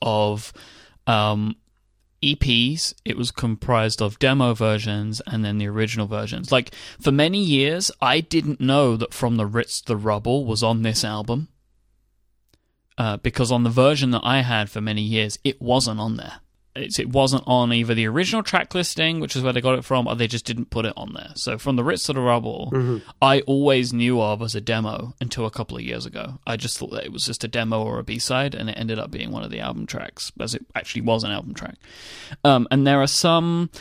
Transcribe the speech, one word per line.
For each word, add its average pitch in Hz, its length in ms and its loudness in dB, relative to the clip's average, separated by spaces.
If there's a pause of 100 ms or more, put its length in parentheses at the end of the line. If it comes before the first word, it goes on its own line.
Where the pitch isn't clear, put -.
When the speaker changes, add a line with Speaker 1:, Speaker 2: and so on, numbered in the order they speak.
Speaker 1:
of, 107 500 0 (540)
um, 107 480 2 (680)
E 143 140 2
Ps, 127 580 2 (120)
it - 120 -4
was 120 140 -4
comprised 113 720 0
of 104 160 -2
demo 131 340 4
versions, 107 720 -2
and 110 180 -2
then 104 140 0
the 104 100 -2
original 107 400 -2
versions. 107 420 -6
Like, 127 240 0 (260)
for 147 120 2
many 170 300 2
years, 156 480 2 (120)
I 139 180 4
didn't 151 400 0
know 135 360 4
that 117 180 -4
From 120 220 0
the 107 100 0
Ritz 113 340 -4
to - 60 -16
the 113 100 0
Rubble 110 480 0
was 110 180 -2
on 113 200 2
this 113 220 0
album, 113 440 -4 (1500)
uh, 110 180 -2
because 120 340 0
on 120 120 4
the 117 80 4
version 131 400 4
that 120 140 0
I 131 180 2
had 110 260 0
for 110 120 -8
many 107 220 -2
years, 107 420 0
it 131 180 -2
wasn't 120 380 2
on 110 160 -4
there. - 240 -12 (360)
It's, - 240 -6
it - 80 -4
wasn't 135 400 2
on 120 240 4
either 117 220 2
the 110 120 2
original 185 380 0
track - 320 -2
listing, 165 420 0
which 147 160 -4
is 127 80 -2
where 131 100 2
they 120 80 -2
got 131 160 2
it 127 80 -4
from, 127 220 0
or 113 80 -2
they 117 140 0
just 117 160 -4
didn't 117 260 -6
put 113 160 -2
it 107 100 -4
on - 180 -12
there. - 200 -16
So - 240 -6
From 135 160 0
the 120 80 2
Ritz 147 220 -2
to 156 80 -2
the 135 80 -4
Rubble, 120 520 0
Speaker 2:
Mm-hmm. 123 260 0 (220)
Speaker 1:
I 135 200 6
always 135 520 4
knew 120 280 2
of 107 200 0
as 113 140 -4
a 110 60 -6
demo 110 600 -4
until 120 260 -4
a 110 40 -4
couple 120 260 -8
of 120 60 -8
years 117 240 -8
ago. 123 400 -10
I 117 100 -2
just 120 220 -6
thought - 140 -8
that 110 120 -8
it - 80 -12
was - 140 -6
just - 160 -6
a 113 60 -4
demo 110 340 0
or 113 160 -4
a 117 60 -6
B-side, 127 500 -2
and 110 160 -6
it - 80 -8
ended 110 220 -4
up - 100 -8
being - 220 -8
one - 100 -6
of 110 80 -10
the 57 80 -8
album - 260 -6
tracks, - 540 -12
as 117 160 -6
it - 100 -10 (120)
actually - 260 -8
was 113 220 0
an 104 80 -4
album 101 220 -8
track. - 200 -12 (680)
Um, 131 260 6
and 135 160 4
there 139 160 6
are 139 60 2
some, 170 600 2 (100)